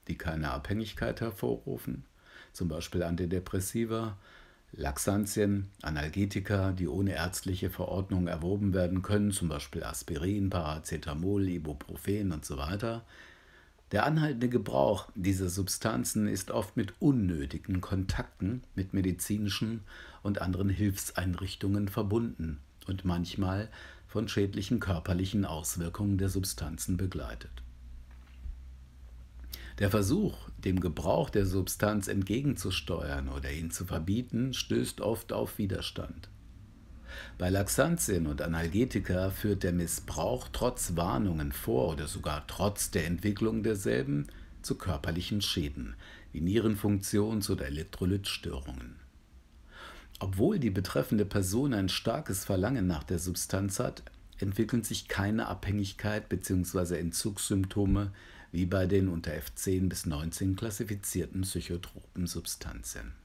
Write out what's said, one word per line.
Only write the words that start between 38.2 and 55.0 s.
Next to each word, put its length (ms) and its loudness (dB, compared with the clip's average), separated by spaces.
und 160 0
Analgetika 880 2
führt 320 0
der 120 2
Missbrauch 800 -2
trotz 440 0
Warnungen 560 2
vor 420 2
oder 140 -4
sogar 400 -4
trotz 420 0
der 160 2
Entwicklung 560 2
derselben 640 2
zu 120 -2
körperlichen 640 0
Schäden, 540 -2
wie 100 -4
Nierenfunktions- 1120 4
oder 160 0
Elektrolytstörungen. 1300 -2
Obwohl 380 4
die 140 2
betreffende 540 2
Person 500 2
ein 140 2
starkes 560 -2
Verlangen 420 2
nach 160 0
der 160 -2
Substanz 600 -2
hat, 220 -2
entwickeln 440 2
sich 240 -6